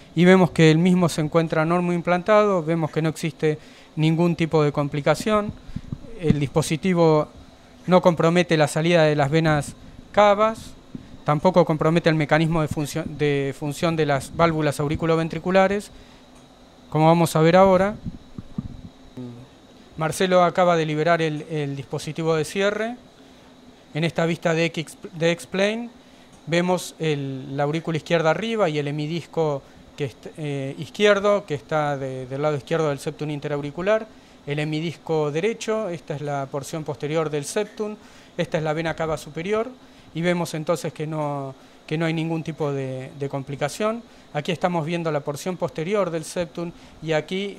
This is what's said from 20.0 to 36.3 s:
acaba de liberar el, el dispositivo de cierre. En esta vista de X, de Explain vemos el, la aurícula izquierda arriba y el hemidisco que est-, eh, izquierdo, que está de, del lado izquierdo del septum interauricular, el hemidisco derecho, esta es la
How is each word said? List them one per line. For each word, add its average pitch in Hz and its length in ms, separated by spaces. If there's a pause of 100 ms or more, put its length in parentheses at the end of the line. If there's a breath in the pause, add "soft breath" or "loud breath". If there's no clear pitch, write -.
acaba 175 340
de 156 80
liberar 156 340
el, 151 300
el 143 260
dispositivo 160 600
de 151 100
cierre. 208 500 (960 loud breath)
En 151 120
esta 165 200
vista 165 300
de 165 120
X, 160 300 (160)
de 165 180
Explain 208 600 (560 loud breath)
vemos 175 520
el, 139 560
la 143 100
aurícula 151 340
izquierda 160 320
arriba 202 400
y 151 80
el 143 100
hemidisco 151 760 (340 loud breath)
que 147 80
est-, - 320
eh, 139 420
izquierdo, 202 680
que 151 80
está 147 420
de, 131 300
del 135 160
lado 151 140
izquierdo 156 340
del 139 80
septum 151 320
interauricular, 147 760 (400 loud breath)
el 147 120
hemidisco 156 760
derecho, 220 560
esta 170 260
es 139 60
la 143 300